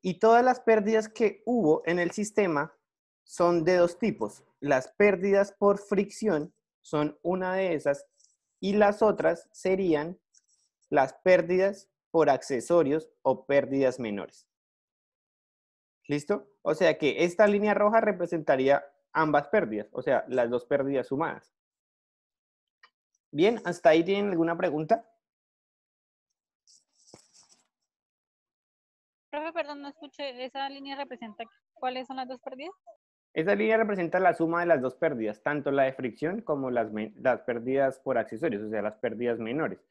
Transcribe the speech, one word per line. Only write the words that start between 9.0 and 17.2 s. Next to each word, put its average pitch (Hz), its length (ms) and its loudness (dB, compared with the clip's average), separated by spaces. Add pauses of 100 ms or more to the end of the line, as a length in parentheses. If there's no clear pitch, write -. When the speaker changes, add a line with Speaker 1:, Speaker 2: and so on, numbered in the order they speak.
Speaker 1:
otras 202 500 0
serían 185 680 -2 (720)
las 135 240 2
pérdidas 185 760 2 (220)
por 156 180 4
accesorios 143 800 0 (140)
o 131 220 -2
pérdidas 135 540 0
menores. 104 480 -8 (1600)
¿Listo? 147 400 -4 (140)
O - 140 -2
sea 160 220 2
que 147 260 0